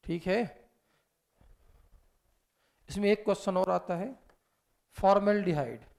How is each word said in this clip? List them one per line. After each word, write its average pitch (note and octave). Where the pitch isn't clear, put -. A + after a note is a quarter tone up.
ठीक E3+
है, G3
इसमें G3+
एक G#3
क्वेश्चन F#3+
और F#3
आता F3+
है, A#3
फॉर्मेल्डिहाइड। F#3+